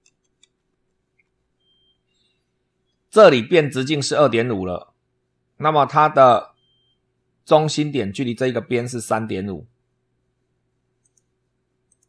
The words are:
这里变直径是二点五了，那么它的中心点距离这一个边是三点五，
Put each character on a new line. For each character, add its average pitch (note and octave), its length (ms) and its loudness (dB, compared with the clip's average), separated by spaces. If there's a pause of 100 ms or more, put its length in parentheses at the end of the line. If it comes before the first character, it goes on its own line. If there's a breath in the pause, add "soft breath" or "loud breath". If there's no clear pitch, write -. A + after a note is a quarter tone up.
(3000)
这 G#3 220 8
里 B2+ 100 2
变 D3 300 0
直 C3 120 -4
径 C#3+ 160 -4
是 C#3 160 -6
二 C#3 140 4
点 A2+ 180 -2
五 F#2+ 200 -6
了， F2 260 -10 (640)
那 D3+ 160 -2
么 C#3+ 160 2
它 D3+ 200 2
的 C3 460 2 (880)
中 D#3 240 2
心 D3+ 240 -6
点 G#2 220 -6
距 C#3 100 -8
离 A#2+ 120 -6
这 C3 100 -4
一 B2+ 60 -2
个 A#2 100 -6
边 A#2+ 260 -6
是 A#2+ 140 -10
三 A2 260 -6
点 G2+ 220 -8
五， E2+ 160 -14 (2500)